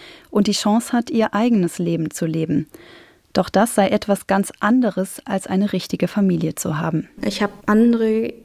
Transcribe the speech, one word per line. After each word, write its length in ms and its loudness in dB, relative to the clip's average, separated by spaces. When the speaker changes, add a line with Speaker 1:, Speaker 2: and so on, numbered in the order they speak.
Speaker 1:
und 160 2
die 60 2
Chance 400 0
hat, 160 0
ihr 240 0
eigenes 460 0
Leben 320 -2
zu 160 -4
leben. 420 -2
Doch 160 0
das 260 2
sei 140 4
etwas 380 0
ganz 340 0
anderes, 640 0
als 220 -4
eine 260 0
richtige 340 -2
Familie 480 0
zu 240 -4
haben. 300 -4
Speaker 2:
Ich 180 -4
habe 100 -2
andere 680 2